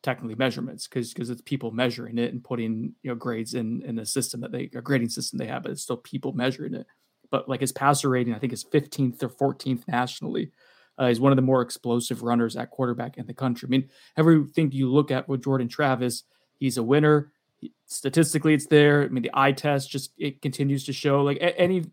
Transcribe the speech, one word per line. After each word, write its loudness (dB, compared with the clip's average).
technically, -6
measurements, -4
'cause, -6
'cause -8
it's -10
people -6
measuring -2
it -2
and -10
putting, -4
you -8
know, -4
grades -6
in, -4
in -8
the -6
system -4
that -10
they, -6
a -10
grading 0
system -8
they -6
have, -8
but -8
it's -10
still -4
people -8
measuring -4
it. -10
But, -2
like, -4
his -2
passer 2
rating, 2
I -6
think, -4
is -10
fifteenth -2
or -4
fourteenth -2
nationally. -4
Uh, 2
he's 2
one 6
of 6
the 2
more 4
explosive -4
runners 0
at -8
quarterback -4
in -12
the -12
country. -4
I -10
mean, 2
everything 4
you 0
look 4
at -2
with -2
Jordan 0
Travis, 0
he's -2
a -2
winner. 4
He, -16
statistically, 2
it's 0
there. 8
I -2
mean, -2
the -4
eye 4
test -2
just, -8
it -6
continues -2
to -6
show. 2
Like, 0
a-, 0
any, 2